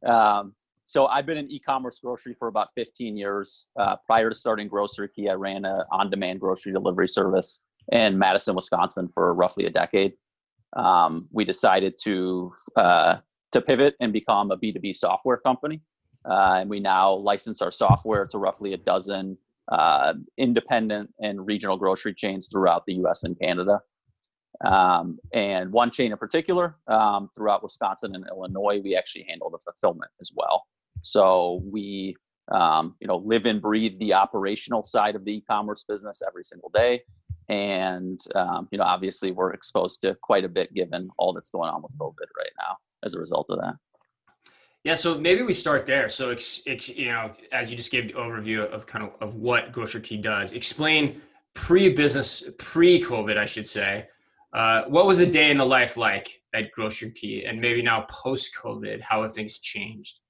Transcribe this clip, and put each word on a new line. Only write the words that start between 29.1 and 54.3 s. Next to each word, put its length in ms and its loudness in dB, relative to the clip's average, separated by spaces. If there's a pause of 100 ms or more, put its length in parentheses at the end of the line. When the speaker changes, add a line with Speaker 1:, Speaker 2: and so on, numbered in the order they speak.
Speaker 1:
handle 220 -8
the 80 -14
fulfillment 520 -4 (100)
as 140 -12
well. 320 0 (340)
So 640 2
we, 520 -8 (340)
um, 480 2
you 80 -16
know, 120 0
live 280 0
and 160 0
breathe 380 0
the 140 0
operational 680 0
side 320 0
of 100 -10
the 120 -4
e-commerce 480 -4
business 420 -10
every 160 -12
single 280 -18
day. 340 2 (440)
And, 720 -4 (140)
um, 380 -2
you 60 -6
know, 60 2
obviously 460 -2
we're 220 -2
exposed 480 -4
to 220 -2
quite 220 2
a 40 -6
bit 260 -4
given 340 -4 (100)
all 140 0
that's 180 -10
going 200 -4
on 100 -6
with 160 -18
covid 300 -10 (100)
right 220 -8
now 200 -8 (260)
as 100 -6
a 60 -8
result 300 -4
of 100 -4
that. 140 -6 (1080)
Speaker 2:
Yeah, 140 0
so 200 0
maybe 260 4
we 100 0
start 340 0
there. 220 2
So, 220 -4
ex-, 360 -4
ex-, 220 -6
you 240 -6
know, 180 -4 (220)
as 180 -4
you 60 -10
just 160 -6
gave 160 0
the 60 -12
overview 580 -4
of 140 -10
kind 180 -8
of, 160 -12
of 160 -10
what 340 0
Grocery 300 -8
Key 160 -10
does, 340 -2
explain 720 0 (340)
pre-business, 880 4 (160)
pre-covid, 760 4
I 80 2
should 220 -6
say, 420 -4 (460)